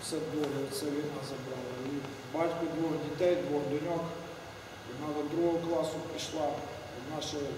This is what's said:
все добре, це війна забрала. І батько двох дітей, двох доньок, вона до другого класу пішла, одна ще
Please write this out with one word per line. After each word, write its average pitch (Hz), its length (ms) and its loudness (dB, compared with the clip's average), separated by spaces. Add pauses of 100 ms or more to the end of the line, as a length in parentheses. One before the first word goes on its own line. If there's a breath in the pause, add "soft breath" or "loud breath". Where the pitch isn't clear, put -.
все - 120 -2 (180)
добре, 139 280 2 (100)
це 151 140 -2
війна 147 440 0
забрала. 131 420 -4 (140)
І 139 80 -2 (440)
батько 165 280 2 (120)
двох 160 140 2 (180)
дітей, 175 280 6 (120)
двох 143 140 4
доньок, 165 400 2 (1000)
вона 151 120 -2
до 147 220 0
другого 170 320 6
класу 160 280 2 (180)
пішла, 151 340 0 (500)
одна 143 300 -4
ще 151 100 -2 (200)